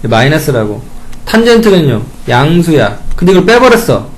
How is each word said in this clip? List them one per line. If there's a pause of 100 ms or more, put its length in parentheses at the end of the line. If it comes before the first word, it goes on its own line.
마이너스라고. (400)
탄젠트는요? (260)
양수야. (160)
근데
이걸
빼버렸어. (120)